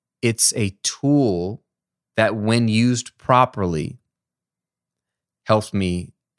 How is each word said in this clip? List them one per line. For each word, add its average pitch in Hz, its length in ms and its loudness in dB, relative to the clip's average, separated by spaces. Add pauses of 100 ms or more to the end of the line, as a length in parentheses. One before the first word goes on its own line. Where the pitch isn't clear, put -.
(220)
it's - 340 0
a 104 280 -4
tool 113 800 0 (520)
that, 107 200 2
when 113 320 0
used 120 500 0
properly, 101 800 0 (1500)
helps 107 280 0
me 90 380 -4 (280)